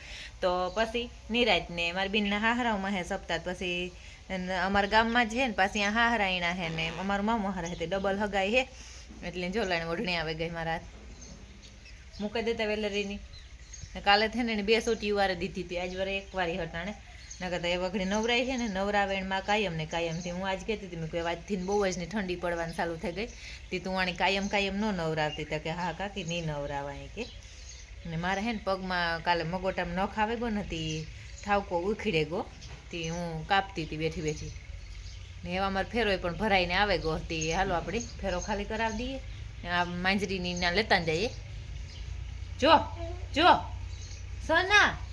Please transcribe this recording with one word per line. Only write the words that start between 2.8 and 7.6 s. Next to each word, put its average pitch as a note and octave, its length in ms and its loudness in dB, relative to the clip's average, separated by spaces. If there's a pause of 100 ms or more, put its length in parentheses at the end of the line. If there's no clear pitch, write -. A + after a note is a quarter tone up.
હે F#3 100 0
સપ્તાહ. E3+ 420 -2
પછી F3+ 480 -2 (720)
અમારા G3+ 240 4
ગામમાં A3+ 400 6
જ A3 60 -6
હે C4 120 2
ને A3 60 0
પાછી G3 300 2
આ G3+ 80 4
હાહરાયણા G3+ 640 4
હે F3+ 160 -2
ને D#3+ 320 -2
અમારું G3 260 0
મામો G3+ 220 2
હારા F3+ 200 -2